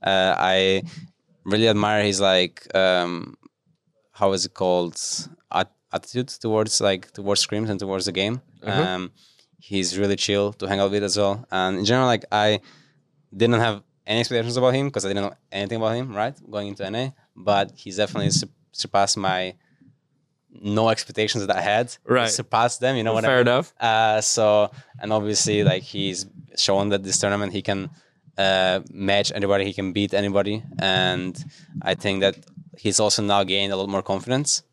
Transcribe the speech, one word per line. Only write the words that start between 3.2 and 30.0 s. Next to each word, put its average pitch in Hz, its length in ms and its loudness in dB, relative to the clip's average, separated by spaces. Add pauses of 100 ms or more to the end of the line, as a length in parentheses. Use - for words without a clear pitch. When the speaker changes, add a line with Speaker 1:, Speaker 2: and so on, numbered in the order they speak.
Speaker 1:
how 98 140 2
is 87 120 -2
it - 80 -12
called? 90 420 0 (540)
At-, 95 220 -2 (200)
attitude 123 360 -6
towards, 107 520 -2
like, 98 320 0
towards 101 340 -2
scrims 110 240 -4
and 98 100 -4
towards 95 260 -4
the 98 60 -4
game. 101 280 -2 (220)
Speaker 2:
Uh-huh. 98 200 -2
Speaker 1:
Um, 92 300 -4 (460)
he's 92 400 -4
really 101 180 2
chill 101 420 0
to 98 100 -10
hang 98 120 0
out 98 100 4
with 101 140 0
as 95 120 -2
well. 101 340 0
And 92 300 0
in 104 40 -2
general, 127 220 2
like, 117 240 2
I 104 300 2 (760)
didn't 113 260 4
have 107 220 0 (240)
any 110 140 0
expectations 120 380 -2
about 127 160 4
him 139 160 -2
'cause 98 160 -4
I - 20 -4
didn't 98 160 -2
know 101 100 -8 (160)
anything 98 280 -6
about 110 180 0
him, 127 180 -8
right? 113 220 -4 (180)
Going 101 140 -6
into 101 160 -10
N 98 100 -8
A. 131 200 -4 (360)
But 101 220 2 (100)
he's 92 140 -12
definitely 101 340 0
su-, - 200 -2 (220)
surpassed - 440 0
my 92 380 -2 (960)
no 107 380 0
expectations 107 580 -2
that 104 100 0
I 92 40 0
had. 104 260 2 (200)
He 120 80 2
Speaker 2:
Right. 117 160 2
Speaker 1:
surpassed 117 500 0
them, 131 160 0
you 113 60 -2
know 113 100 0
what 110 120 0
I - 40 4
Speaker 2:
Fair 131 100 4
Speaker 1:
mean? 120 100 6
Speaker 2:
enough. 123 320 0
Speaker 1:
Uh, 110 400 2
so, 107 500 4 (300)
and 107 120 -4
obviously, 104 520 0
like, 92 180 2
he's 98 440 -6 (300)
shown 101 340 2
that 101 120 0
this 95 160 -2
tournament 101 340 -2
he 98 100 -4
can, 95 280 -4 (480)
uh, 95 420 2 (120)
match 98 420 0
anybody, 98 300 0
he 98 80 -4
can 95 200 -4
beat 101 220 -2